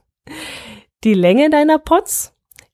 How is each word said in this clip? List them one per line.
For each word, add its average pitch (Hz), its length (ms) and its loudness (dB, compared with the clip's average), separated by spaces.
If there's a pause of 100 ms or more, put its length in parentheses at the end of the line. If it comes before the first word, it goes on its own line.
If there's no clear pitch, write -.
(1040)
Die 220 120 2
Länge 196 340 2
deiner 302 300 2
Pods? - 580 -4 (380)